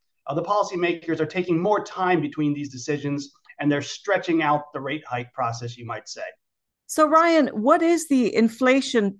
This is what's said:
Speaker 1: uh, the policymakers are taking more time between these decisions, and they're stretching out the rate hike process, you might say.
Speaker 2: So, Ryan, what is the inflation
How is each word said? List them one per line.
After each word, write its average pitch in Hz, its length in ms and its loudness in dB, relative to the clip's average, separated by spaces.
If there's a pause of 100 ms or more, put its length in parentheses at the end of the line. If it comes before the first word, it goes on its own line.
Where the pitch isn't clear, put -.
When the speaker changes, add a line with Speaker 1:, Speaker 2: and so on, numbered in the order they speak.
(280)
Speaker 1:
uh, 143 80 -4
the 170 80 -2
policymakers 175 760 -2
are 160 60 0
taking 180 340 -2
more 208 240 0
time 180 380 0
between 147 320 -2
these 147 160 -6
decisions, 143 640 -6 (280)
and 147 120 0
they're 143 100 0
stretching 180 600 -2
out 147 300 0
the 143 60 -8
rate 139 280 -8
hike 120 260 -8
process, 120 420 -6
you 120 120 -14
might 110 200 -12
say. - 140 -14 (640)
Speaker 2:
So, 311 220 2
Ryan, 320 400 4
what 277 340 2
is 330 260 2
the 254 280 2
inflation 233 840 2